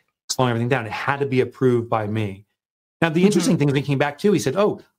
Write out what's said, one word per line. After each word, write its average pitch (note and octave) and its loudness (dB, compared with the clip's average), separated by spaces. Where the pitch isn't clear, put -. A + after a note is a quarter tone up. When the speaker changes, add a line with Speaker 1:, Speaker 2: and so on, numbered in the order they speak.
Speaker 1:
slowing B2+ 0
everything A#2 0
down. A#2+ 0
It G#2 -10
had C#3 -4
to C#3 -2
be B2+ 0
approved B2 0
by A2 -2
me." G#2 -6
Now, E3 4
the D#3+ 0
Speaker 2:
Mm-hmm. F#3 6
Speaker 1:
interesting F3 2
thing, C#3+ 2
when C#3 2
he C#3 0
came C#3 -2
back C#3+ -2
too, G#3 0
he F3+ 4
said, - -2
"Oh, E3 0